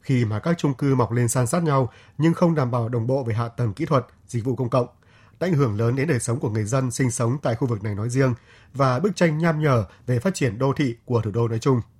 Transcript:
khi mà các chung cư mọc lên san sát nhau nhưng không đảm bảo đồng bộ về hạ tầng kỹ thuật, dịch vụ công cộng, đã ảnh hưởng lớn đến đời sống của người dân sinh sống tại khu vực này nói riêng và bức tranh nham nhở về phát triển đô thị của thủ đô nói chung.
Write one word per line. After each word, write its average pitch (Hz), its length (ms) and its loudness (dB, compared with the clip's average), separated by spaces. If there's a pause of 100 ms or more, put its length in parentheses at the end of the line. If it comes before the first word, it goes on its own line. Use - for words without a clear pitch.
khi 123 240 0
mà 107 140 -2
các 170 200 -2
chung 143 160 0
cư 139 200 0
mọc 113 180 0
lên 120 160 0
san 123 180 0
sát 170 160 0
nhau 135 300 0 (260)
nhưng 165 160 4
không 170 200 2
đảm 131 160 0
bảo 117 180 -2
đồng 117 180 -2
bộ 135 160 0
về 117 120 -2
hạ 117 140 -2
tầng 113 260 -4
kỹ 160 120 -4
thuật, 135 200 2 (200)
dịch 113 180 -6
vụ 123 120 -2
công 123 140 -2
cộng, 123 160 0 (540)
đã 165 60 0
ảnh 190 60 0
hưởng 131 260 2
lớn 117 180 2
đến 135 120 0
đời 127 120 0
sống 120 200 -2
của 127 100 -2
người 110 140 -2
dân 127 260 -2
sinh 127 200 0
sống 120 320 -2
tại 120 120 -2
khu 131 140 -2
vực 107 140 -4
này 107 120 -4
nói 104 140 -4
riêng 127 260 2 (400)
và 127 240 2
bức 190 180 -2
tranh 160 220 2
nham 160 240 0
nhở 127 220 2 (220)
về 123 120 0
phát 190 160 -2
triển 113 240 -2
đô 135 140 0
thị 127 320 0
của 120 160 0
thủ 107 100 -2
đô 117 180 0
nói 113 100 -2
chung. 131 220 2 (200)